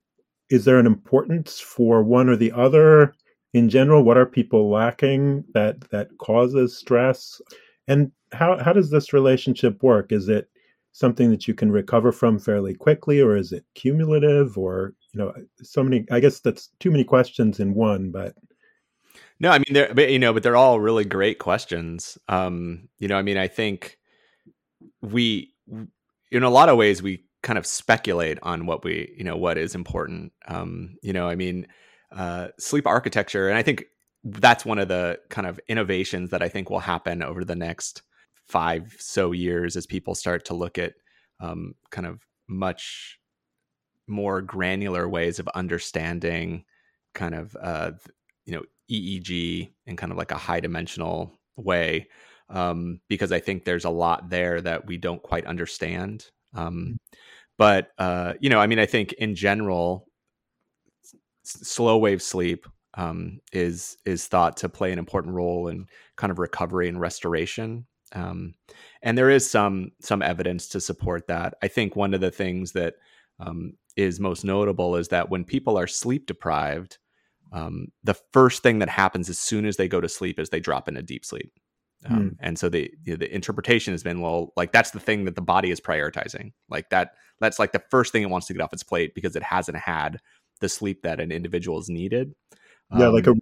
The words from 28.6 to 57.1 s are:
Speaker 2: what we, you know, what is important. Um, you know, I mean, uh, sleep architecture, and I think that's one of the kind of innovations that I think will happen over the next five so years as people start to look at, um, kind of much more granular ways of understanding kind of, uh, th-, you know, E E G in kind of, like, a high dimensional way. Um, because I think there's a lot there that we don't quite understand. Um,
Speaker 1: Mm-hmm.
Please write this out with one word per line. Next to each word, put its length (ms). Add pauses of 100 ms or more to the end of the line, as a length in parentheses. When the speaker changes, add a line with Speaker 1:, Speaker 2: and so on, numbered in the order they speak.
Speaker 2:
what 180
we, 320
you 80
know, 120
what 220
is 160
important. 580 (140)
Um, 560
you 100
know, 160
I 60
mean, 320 (460)
uh, 360 (100)
sleep 280
architecture, 640
and 100
I 40
think 240 (360)
that's 420
one 140
of 100
the 300 (100)
kind 180
of 120 (100)
innovations 640
that 120
I 60
think 220
will 80
happen 440
over 220
the 120
next 460 (440)
five 520
so 340
years 440
as 100
people 280
start 320
to 80
look 240
at, 160 (460)
um, 340 (160)
kind 160
of 140 (280)
much 680 (880)
more 340
granular 680
ways 300
of 100
understanding 1160 (500)
kind 200
of, 260
uh, 300
th-, 260 (280)
you 100
know, 80 (280)
E 60
E 240
G 540 (120)
in 100
kind 160
of, 60
like, 140
a 40
high 240
dimensional 800 (160)
way. 520 (420)
Um, 580
because 240
I 80
think 240
there's 220
a 40
lot 380
there 320
that 260
we 120
don't 240
quite 240
understand. 800 (260)
Um, 220
Speaker 1:
Mm-hmm. 200 (640)